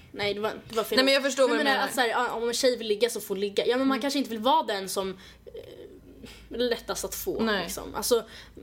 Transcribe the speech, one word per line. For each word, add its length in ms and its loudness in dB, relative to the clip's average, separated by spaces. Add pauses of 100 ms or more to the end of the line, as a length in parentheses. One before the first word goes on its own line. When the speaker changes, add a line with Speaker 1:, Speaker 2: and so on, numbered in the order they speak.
(120)
Speaker 1:
nej, 220 -2
det 60 -8
var, 120 -2 (160)
det 80 -6
var 80 0
fel 120 -2
Speaker 2:
Nej, 80 6
men 100 6
jag 60 6
Speaker 1:
ord. 60 -2
Speaker 2:
förstår 160 2
vad 80 6
Speaker 1:
Men 80 2
Speaker 2:
du 60 2
Speaker 1:
menar 120 4
Speaker 2:
menar. 120 0
Speaker 1:
att 60 -6
så 60 2
här, 80 4
ja, 240 0
om 160 -2
en 60 -2
tjej 220 2
vill 100 -8
ligga 240 2
så 100 -6
får 160 -6
ligga. 300 0
Ja, 100 4
men 120 2
man 60 4
Speaker 2:
Mm. 80 -2
Speaker 1:
kanske 160 0
inte 120 -2
vill 80 -6
vara 240 4
den 260 -4
som, 220 -4 (360)
eh, 1080 -18
är 40 -8
lättast 460 -2
att 100 -6
få, 280 -2
Speaker 2:
Nej. 220 0
Speaker 1:
liksom. 300 -8
Alltså, 240 2 (440)